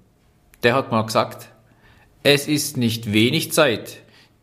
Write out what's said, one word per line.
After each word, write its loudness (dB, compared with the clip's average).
der 4
hat -2
mal 2
gesagt, -4
„Es 2
ist -2
nicht -2
wenig 2
Zeit, -2